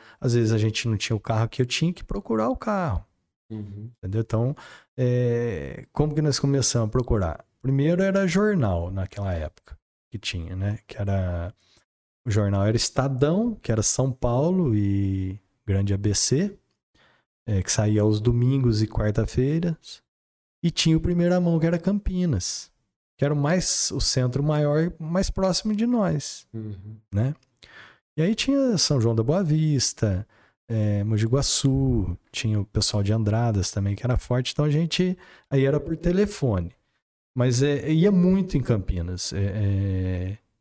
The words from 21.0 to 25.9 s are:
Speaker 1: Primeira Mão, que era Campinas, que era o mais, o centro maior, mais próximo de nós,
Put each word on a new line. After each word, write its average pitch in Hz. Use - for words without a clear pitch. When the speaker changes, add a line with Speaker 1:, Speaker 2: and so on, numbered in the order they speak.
Speaker 1:
Primeira 175
Mão, 170
que 160
era 170
Campinas, 180
que 147
era 143
o -
mais, 151
o -
centro 127
maior, 151
mais 170
próximo 190
de 220
nós, 190